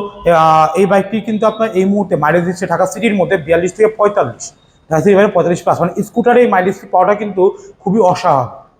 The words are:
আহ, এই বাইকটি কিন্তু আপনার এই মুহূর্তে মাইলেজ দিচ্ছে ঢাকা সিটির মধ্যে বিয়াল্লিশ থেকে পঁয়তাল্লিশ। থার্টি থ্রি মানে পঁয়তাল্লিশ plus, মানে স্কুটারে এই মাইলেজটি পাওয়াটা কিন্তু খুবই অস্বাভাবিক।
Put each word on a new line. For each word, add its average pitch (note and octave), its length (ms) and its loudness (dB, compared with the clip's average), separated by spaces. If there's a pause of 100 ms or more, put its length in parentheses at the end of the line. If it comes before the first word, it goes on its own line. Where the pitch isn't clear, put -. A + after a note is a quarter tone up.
(300)
আহ, D#3+ 500 4
এই G3 60 2
বাইকটি G3 340 -2
কিন্তু A3 260 -4
আপনার A3 260 -2
এই F#3 120 0
মুহূর্তে G3 320 0
মাইলেজ D#3+ 280 2
দিচ্ছে F3+ 220 -6
ঢাকা E3+ 200 -2
সিটির G3+ 280 -2
মধ্যে F#3+ 220 0
বিয়াল্লিশ E3+ 360 -2
থেকে G#3+ 160 2
পঁয়তাল্লিশ। G3+ 640 -2 (360)
থার্টি D#3 140 0
থ্রি G3 120 4
মানে G3+ 140 4
পঁয়তাল্লিশ E3+ 380 -2
plus, E3 140 0
মানে F3+ 220 -2
স্কুটারে A#3+ 380 0
এই A#3 80 4
মাইলেজটি F#3+ 380 -2
পাওয়াটা F#3+ 280 0
কিন্তু G3+ 440 -2 (220)
খুবই G#3 200 0
অস্বাভাবিক। D3+ 640 0 (160)